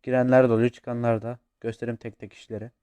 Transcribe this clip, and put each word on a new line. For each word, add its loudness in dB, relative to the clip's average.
Girenler 4
de 4
oluyor, 2
çıkanlar -4
da. -12
Göstereyim -8
tek -14
tek -16
kişileri. -14